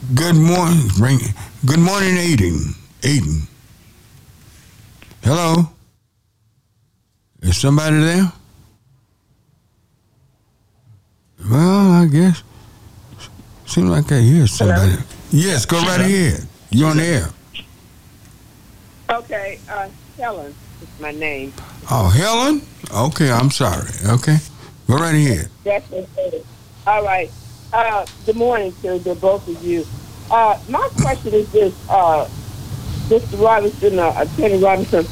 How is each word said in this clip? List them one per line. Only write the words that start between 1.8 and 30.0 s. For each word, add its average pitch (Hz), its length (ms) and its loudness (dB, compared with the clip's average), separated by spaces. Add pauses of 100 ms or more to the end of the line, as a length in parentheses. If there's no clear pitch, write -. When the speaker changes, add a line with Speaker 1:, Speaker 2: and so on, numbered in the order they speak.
Speaker 1:
morning, 185 340 2
Aiden. 92 600 0 (280)
Aiden. 78 440 0 (1800)
Hello? 165 460 2 (1700)
Is 87 160 0
somebody 156 400 2
there? 170 340 2 (3250)
Well, 185 420 4
I 175 140 6
guess. 165 360 2 (1200)
Seems 180 240 0
like 151 200 0
I 139 100 2
hear 131 260 6
somebody. 95 460 2
Speaker 2:
Hello? 90 100 -2 (280)
Speaker 1:
Yes, 156 360 0
go 170 120 0
right 175 220 0
Speaker 2:
Hello? 185 60 2
Speaker 1:
ahead. 190 420 0 (220)
You're 143 200 4
on 151 60 2
the 156 80 2
air. 127 240 -2 (1800)
Speaker 2:
Okay, 208 480 -8 (120)
uh, 196 180 -10 (280)
Helen 180 380 -10 (280)
is - 180 -20
my 151 120 -10
name. 143 400 -8 (380)
Speaker 1:
Oh, 117 180 0
Helen? 226 540 2 (300)
Okay, 135 380 0
I'm 123 200 2
sorry. 95 400 -4 (160)
Okay. 123 320 2 (500)
Go 127 80 4
right 165 180 0
ahead. 139 340 0 (140)
Speaker 2:
That's 202 300 -4
okay. 539 500 -6 (440)
All 208 180 0
right. 185 260 -2 (420)
Uh, 220 340 -2 (180)
good 220 120 0
morning 233 360 -2 (100)
to 185 160 -4
the 180 160 -4
both 190 320 0
of 170 160 -10
you. 170 240 -4 (440)